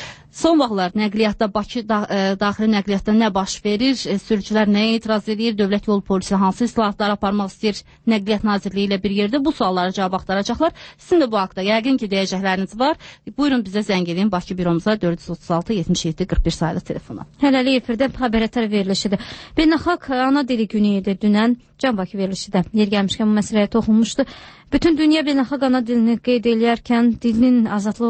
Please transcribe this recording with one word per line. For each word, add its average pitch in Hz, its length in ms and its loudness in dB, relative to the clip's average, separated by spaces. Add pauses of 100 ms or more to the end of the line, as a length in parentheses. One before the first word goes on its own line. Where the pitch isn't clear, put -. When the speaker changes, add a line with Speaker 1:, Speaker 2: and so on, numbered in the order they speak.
(340)
Speaker 1:
Son 330 240 2
vaxtlar 202 400 0
nəqliyyatda 214 560 0
Bakı 214 360 -6
da, 208 200 0
e, 196 300 -2
daxili 208 340 0
nəqliyyatda 202 400 0
nə 220 200 4
baş 190 320 -2
verir? 220 280 0 (160)
E, 196 80 0
sürücülər 214 480 0
nəyə 214 320 2
etiraz 220 320 -2
edir? 220 240 -2
Dövlət 202 340 0
Yol 202 140 0
Polisi 190 340 -2
hansı 190 300 2
islahatlar 208 480 0
aparmaq 202 400 -2
istəyir? 208 300 -4 (260)
Nəqliyyat 208 340 0
Nazirliyi 202 460 -2
ilə 196 140 0
bir 202 100 -2
yerdə 208 320 0
bu 320 60 2
suallara 185 420 0
cavab 190 240 -2
axtaracaqlar. 226 540 -2 (260)
Sizin 349 240 2
də 262 100 2
bu 214 60 0
haqda 190 240 -4
yəqin 226 400 0
ki, 208 80 -6
deyəcəkləriniz 190 680 -2
var. 294 180 2 (400)
Buyurun 269 240 2
bizə 202 240 -4
zəng 180 240 -2
edin 196 220 0
Bakı 180 260 -4
büromuza 175 440 0
dörd 170 200 -2
yüz - 80 -14
otuz 170 220 -8
altı, 175 220 -2
yetmiş 175 320 -2
yeddi, 165 200 -2
qırx - 200 0
bir 165 60 0
saylı 165 300 -2
telefona. - 460 -10 (100)
Speaker 2:
Hələlik 262 460 2
efirdə 247 260 -2
xəbər 226 400 0
ətər 220 220 -2
verilişidir. 196 480 0 (380)
Beynəlxalq 320 600 0
ana 269 300 2
dili 226 200 0
günü 208 300 2
idi 190 240 -2
dünən 214 340 4 (220)
Can 247 200 0
Bakı 185 200 -6
verilişi 190 340 -6
də. 180 220 2
Yer 214 140 2
gəlmişkən 202 420 0
bu 214 80 4
məsələyə 208 320 0
toxunmuşdu. 220 560 2 (480)
Bütün 311 240 4
dünya 311 240 4
beynəlxalq 277 440 0
ana 254 220 2
dilini 233 300 2
qeyd 240 320 0
eləyərkən, 233 720 2
dilin 240 440 4
azadlığı 214 440 -2